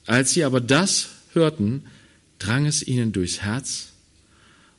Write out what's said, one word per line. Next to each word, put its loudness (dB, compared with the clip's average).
als 2
sie 2
aber 2
das 2
hörten, 0
drang 0
es -2
ihnen -2
durchs -4
Herz -6